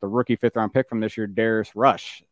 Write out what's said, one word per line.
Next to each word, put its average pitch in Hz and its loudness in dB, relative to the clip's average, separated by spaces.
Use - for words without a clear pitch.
the 101 -4
rookie 120 0
fifth 117 0
round 110 0
pick 131 0
from 113 -4
this 110 -4
year, 110 -4
Darius 110 0
Rush, 107 0